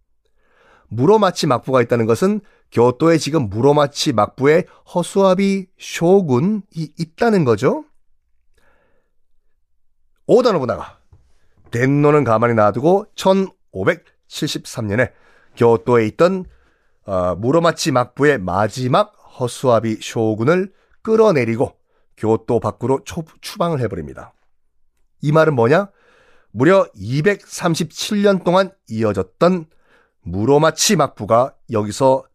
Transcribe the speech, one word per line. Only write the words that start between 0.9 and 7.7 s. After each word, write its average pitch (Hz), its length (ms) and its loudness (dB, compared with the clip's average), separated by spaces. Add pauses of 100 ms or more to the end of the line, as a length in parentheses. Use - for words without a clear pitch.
막부가 131 340 0
있다는 120 260 0
것은 190 340 0 (320)
교토에 123 460 2
지금 143 300 -4
무로마치 143 640 0
막부의 135 540 2 (260)
허수아비 190 760 0 (100)
쇼군이 170 1200 -2
있다는 190 460 0
거죠. 147 400 0 (2500)